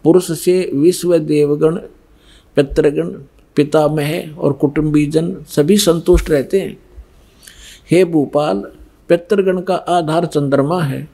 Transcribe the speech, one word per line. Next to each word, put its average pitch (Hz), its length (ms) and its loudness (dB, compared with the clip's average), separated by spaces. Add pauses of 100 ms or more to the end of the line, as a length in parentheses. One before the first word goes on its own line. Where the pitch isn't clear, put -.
पुरुष 165 360 2
से 180 340 0
विश्व 175 440 2
देवगण, 151 580 0 (800)
पितृगण, 151 520 0 (480)
पितामह 151 800 -2
और 147 140 0
कुटुंबीजन 151 840 0 (120)
सभी 151 280 2
संतुष्ट 170 540 2
रहते 156 300 0
हैं। - 180 -10 (1120)
हे 180 140 4
भूपाल, 156 520 0 (520)
पितृगण 185 520 0
का 185 140 -2
आधार 170 520 0
चंद्रमा 143 560 0
है 135 320 -6